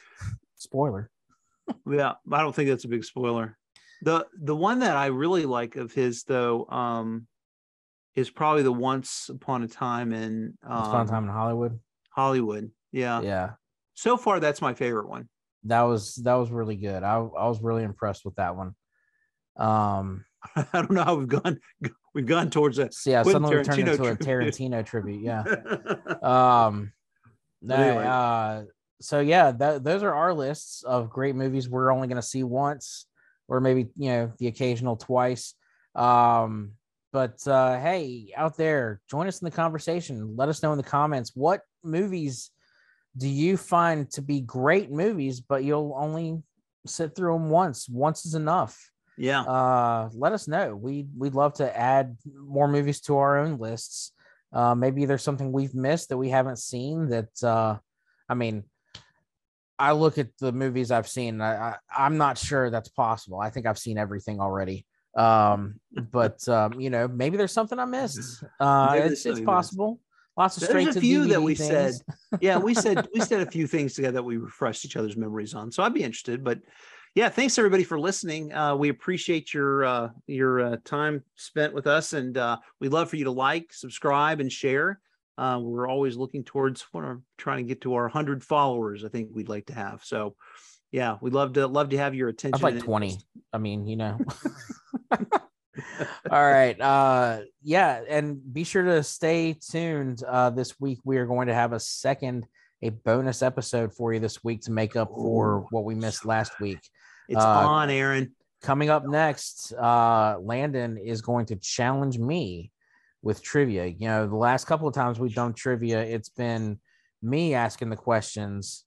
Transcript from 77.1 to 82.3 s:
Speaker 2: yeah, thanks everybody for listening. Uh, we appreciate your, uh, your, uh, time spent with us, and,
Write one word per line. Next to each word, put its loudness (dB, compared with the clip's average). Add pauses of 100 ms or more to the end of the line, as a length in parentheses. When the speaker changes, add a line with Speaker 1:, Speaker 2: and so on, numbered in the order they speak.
Speaker 2:
yeah, 4
thanks 0
everybody 6
for -2
listening. -4
Uh, 0
we 2
appreciate -2
your, 2
uh, 0 (200)
your, 2
uh, 0
time -2 (120)
spent -2
with -4
us, 2
and, -4